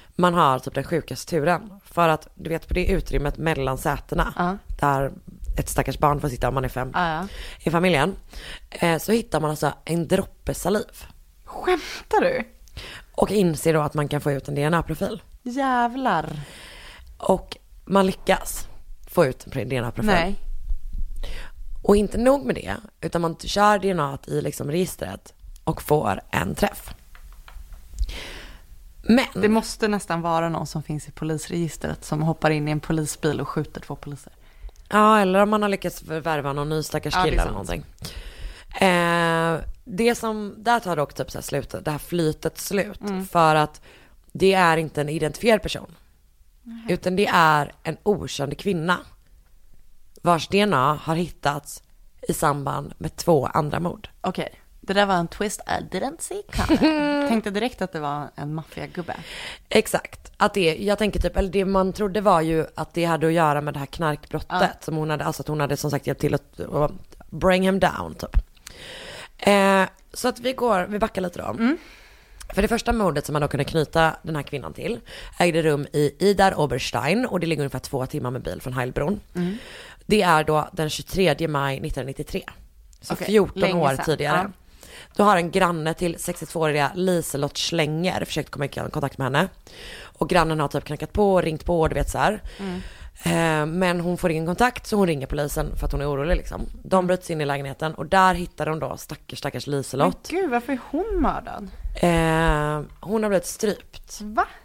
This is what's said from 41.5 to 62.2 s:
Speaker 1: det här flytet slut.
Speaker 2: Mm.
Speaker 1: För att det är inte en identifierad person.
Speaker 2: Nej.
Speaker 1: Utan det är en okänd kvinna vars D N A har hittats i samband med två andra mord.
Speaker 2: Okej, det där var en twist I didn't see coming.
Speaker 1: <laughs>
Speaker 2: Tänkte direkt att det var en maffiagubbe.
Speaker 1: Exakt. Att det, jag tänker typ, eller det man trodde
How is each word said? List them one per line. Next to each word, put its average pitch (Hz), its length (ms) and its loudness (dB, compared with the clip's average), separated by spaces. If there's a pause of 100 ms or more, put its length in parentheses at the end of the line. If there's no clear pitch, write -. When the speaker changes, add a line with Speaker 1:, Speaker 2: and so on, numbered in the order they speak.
Speaker 1:
det 156 60 -2
här 147 80 -4
flytet 160 600 -2
slut. 202 420 -4
Speaker 2:
Mm. 190 260 -6
Speaker 1:
För 165 280 6
att 151 260 2 (520)
det 185 220 4
är 170 220 6
inte 156 240 -2
en 147 80 0
identifierad 156 540 2
person. - 320 -8 (680)
Speaker 2:
Nej. 226 260 -16
Speaker 1:
Utan 185 280 0
det 202 160 4
är 156 400 4 (100)
en 160 200 -6
okänd 143 560 -2
kvinna 175 400 0 (1200)
vars 170 260 2
D 196 120 4
N 208 140 4
A 143 280 4
har 160 120 0
hittats 147 680 -4 (460)
i - 60 2
samband 143 640 -2
med - 180 -8
två 156 300 4
andra 151 340 -2
mord. - 280 -6 (120)
Speaker 2:
Okej, 180 340 -6 (260)
det - 140 -6
där 202 120 4
var 196 80 2
en 170 140 0
twist - 380 -4
I - 300 -4
didn't 254 240 -4
see 403 220 -8 (100)
coming. 294 760 2
Speaker 1:
<laughs> - 0 -
Speaker 2:
Tänkte 220 220 0
direkt 208 320 -4
att 180 100 -6
det 160 80 -6
var 147 360 -4
en 147 180 -6
maffiagubbe. 156 640 -10 (520)
Speaker 1:
Exakt. - 680 0
Att 208 180 2
det, 165 220 2
jag 202 220 0
tänker 185 220 0
typ, 175 160 0
eller 190 140 0
det 190 140 2
man 190 280 2
trodde 202 280 -2